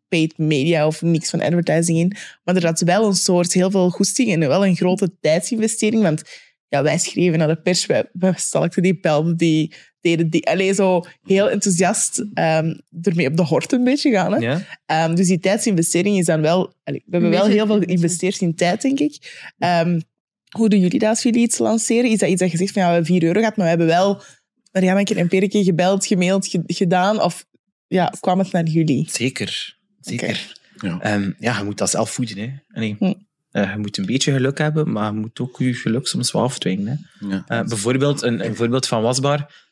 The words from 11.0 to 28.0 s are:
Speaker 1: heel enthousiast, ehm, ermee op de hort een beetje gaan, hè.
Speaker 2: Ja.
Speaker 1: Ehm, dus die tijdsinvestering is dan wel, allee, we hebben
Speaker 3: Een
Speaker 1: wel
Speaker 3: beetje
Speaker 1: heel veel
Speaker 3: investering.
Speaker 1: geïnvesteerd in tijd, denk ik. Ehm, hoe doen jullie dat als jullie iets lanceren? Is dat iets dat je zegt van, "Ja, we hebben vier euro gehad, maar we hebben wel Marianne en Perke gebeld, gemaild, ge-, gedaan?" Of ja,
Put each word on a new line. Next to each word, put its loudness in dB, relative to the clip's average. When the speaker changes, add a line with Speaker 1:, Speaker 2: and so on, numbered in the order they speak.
Speaker 1:
heel 2
enthousiast, 0
ehm, 0
ermee 0
op -2
de 2
hort 0
een 2
beetje 2
gaan, 2
hè. 0
Speaker 2:
Ja. -2
Speaker 1:
Ehm, 0
dus 2
die 4
tijdsinvestering 0
is 2
dan 2
wel, 0
allee, -8
we -20
hebben 2
Speaker 3:
Een 4
Speaker 1:
wel 4
Speaker 3:
beetje 4
Speaker 1:
heel 0
veel 2
Speaker 3:
investering. 2
Speaker 1:
geïnvesteerd -2
in 0
tijd, -2
denk 0
ik. -8
Ehm, 2
hoe 2
doen 4
jullie 2
dat 0
als 0
jullie 2
iets 0
lanceren? 2
Is 2
dat 2
iets 2
dat 2
je -2
zegt -2
van, 0
"Ja, 2
we 2
hebben 0
vier 2
euro 2
gehad, 0
maar 0
we 2
hebben 2
wel 2
Marianne 2
en 0
Perke 2
gebeld, 2
gemaild, 0
ge-, -4
gedaan?" 0
Of -4
ja, 0